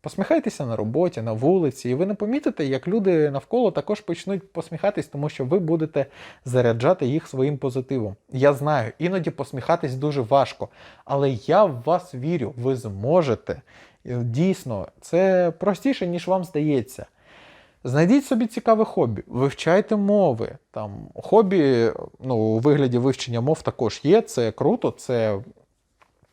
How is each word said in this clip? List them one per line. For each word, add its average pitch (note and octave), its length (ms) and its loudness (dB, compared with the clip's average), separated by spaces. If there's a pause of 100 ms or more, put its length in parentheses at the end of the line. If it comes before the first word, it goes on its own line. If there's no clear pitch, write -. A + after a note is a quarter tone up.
Посміхайтеся G3 640 -2
на A#2 100 -4
роботі, A#2+ 460 -2
на A2 100 -4
вулиці, C#3 580 0
і B2 40 0
ви E3 120 -2
не G#3 80 -4
помітите, A3+ 500 -4
як C3+ 240 -4
люди F3+ 420 2
навколо G3+ 400 0
також F#3 300 -4
почнуть F#3 520 -8
посміхатись, E3+ 540 -4
тому D3 220 -6
що D3 160 -6
ви D3+ 140 0
будете D#3 480 -2 (380)
заряджати B2 640 2
їх D3 220 -2
своїм C#3 300 -2
позитивом. B2+ 580 -4 (160)
Я C#3+ 200 6
знаю, C#3 460 -2
іноді F3 320 -2
посміхатись C#3 640 -4
дуже C#3+ 260 -2
важко, B2 480 0 (360)
але C#3 260 0
я D3+ 340 2
в C3 200 -2
вас F3 300 -2
вірю, C3 420 -4
ви B2+ 200 -2
зможете. A2+ 880 0 (420)
Дійсно, B2 840 -2 (120)
це F3+ 580 2
простіше, G3+ 480 -2
ніж F3 200 -6
вам F#3 180 0
здається. D3 640 -2 (800)
Знайдіть F3 420 2
собі A#3+ 200 0
цікаве A3 380 0
хобі, A#2+ 420 -2
вивчайте D#3+ 680 0
мови. G3 600 0 (140)
Там G#2 440 -12
хобі, D#3 800 4 (280)
ну, B2+ 160 -2
у A2 220 2
вигляді C3+ 400 4
вивчення B2 420 0
мов D3 220 0
також - 400 -4
є, F#3 180 6
це A#2+ 320 -2
круто, D#3 380 0
це A2+ 480 -2 (960)